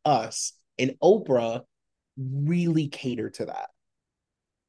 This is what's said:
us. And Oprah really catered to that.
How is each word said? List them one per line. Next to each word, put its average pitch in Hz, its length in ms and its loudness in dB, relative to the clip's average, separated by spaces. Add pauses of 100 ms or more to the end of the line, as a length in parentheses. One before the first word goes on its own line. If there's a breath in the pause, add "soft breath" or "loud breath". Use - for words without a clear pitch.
us. 120 480 0 (260)
And 131 240 -2
Oprah 131 640 4 (540)
really 151 680 0
catered 120 460 -6
to 107 120 -6
that. - 240 -10 (1000)